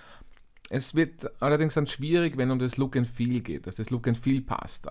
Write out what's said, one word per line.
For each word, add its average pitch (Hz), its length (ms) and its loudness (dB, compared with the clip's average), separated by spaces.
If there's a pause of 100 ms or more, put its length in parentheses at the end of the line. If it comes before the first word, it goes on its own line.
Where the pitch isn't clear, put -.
(720)
Es - 220 -2
wird 160 340 0 (140)
allerdings 151 320 4
dann 147 140 2
schwierig, 156 480 2
wenn 131 160 2
um 127 80 2
das 127 160 0
Look 135 200 2
and 123 120 2
Feel 123 320 0
geht, - 260 -6
dass 92 80 -8
das 110 160 -6
Look 123 160 -2
and 117 100 4
Feel 135 240 2
passt, - 500 -6